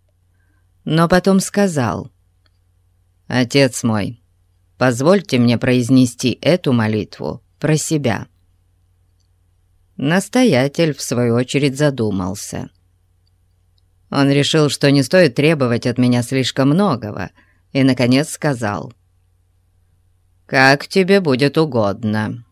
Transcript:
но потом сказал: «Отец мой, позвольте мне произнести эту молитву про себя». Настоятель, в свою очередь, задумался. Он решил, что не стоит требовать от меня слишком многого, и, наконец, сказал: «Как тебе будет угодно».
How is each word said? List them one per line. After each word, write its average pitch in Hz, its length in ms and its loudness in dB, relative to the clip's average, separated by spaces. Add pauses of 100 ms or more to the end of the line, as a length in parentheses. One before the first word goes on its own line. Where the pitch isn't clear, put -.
(840)
но 165 240 0
потом 185 320 2
сказал: 151 720 -2 (1160)
«Отец 127 560 0
мой, 110 380 -4 (560)
позвольте 135 640 0
мне 120 180 2
произнести 127 840 0
эту 151 320 0
молитву 107 680 -4 (160)
про 151 200 0
себя». 131 500 -4 (1700)
Настоятель, 160 960 0
в - 80 -14
свою 120 340 -2
очередь, 131 420 -2
задумался. 101 920 -4 (1400)
Он 139 200 2
решил, 143 380 2
что 139 240 0
не 143 100 4
стоит 160 340 2
требовать 135 520 0
от 120 100 -2
меня 123 260 2
слишком 135 480 -2
многого, 147 600 -2 (400)
и, 139 120 0
наконец, 131 480 2
сказал: 120 600 -6 (1500)
«Как 135 400 2
тебе 196 360 2
будет 139 360 0
угодно». 107 960 -2